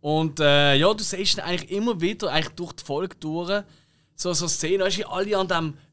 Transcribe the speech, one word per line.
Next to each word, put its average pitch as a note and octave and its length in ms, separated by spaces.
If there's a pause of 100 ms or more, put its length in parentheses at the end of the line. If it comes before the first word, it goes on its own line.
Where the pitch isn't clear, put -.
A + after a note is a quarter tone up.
Und, D#3 400
äh, C#3+ 360
ja, F3+ 180
du G#3+ 80
siehst G3 340
ihn G3+ 40
eigentlich F3 320
immer G#3 280
wieder, F#3+ 300
eigentlich D3+ 240
durch E3+ 200
die - 100
Folge E3 320
durch, F3 480 (500)
so, F3+ 180
so E3+ 160
Szenen, F3+ 340
weißt F#3 140
du, G3+ 40
wie G#3+ 60
alle G3+ 300
an F#3+ 120
dem D#3+ 300 (140)